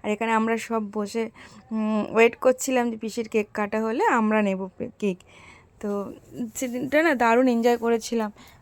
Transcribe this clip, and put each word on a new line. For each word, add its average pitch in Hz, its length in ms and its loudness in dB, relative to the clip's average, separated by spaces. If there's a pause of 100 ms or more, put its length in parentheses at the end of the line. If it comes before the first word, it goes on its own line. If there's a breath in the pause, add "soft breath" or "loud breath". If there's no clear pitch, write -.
আর 208 80 -6
এখানে 226 220 -2
আমরা 226 240 0
সব 220 260 -4 (100)
বসে, 220 380 -6 (420 loud breath)
উম, 214 380 -2
ওয়েট 226 260 4
করছিলাম 254 540 0
যে 220 60 -8
পিসির 220 320 -6
কেক 214 240 -2
কাটা 214 300 -4
হলে 226 220 -2
আমরা 214 380 2
নেব 190 260 -2 (100)
পে-, 233 200 -8
কেক। 190 200 -2 (640 loud breath)
তো 202 320 -6 (420)
সেদিনটা 262 480 0
না 320 120 4
দারুণ 240 340 4
এনজয় 240 280 4
করেছিলাম। 226 560 -2 (300 loud breath)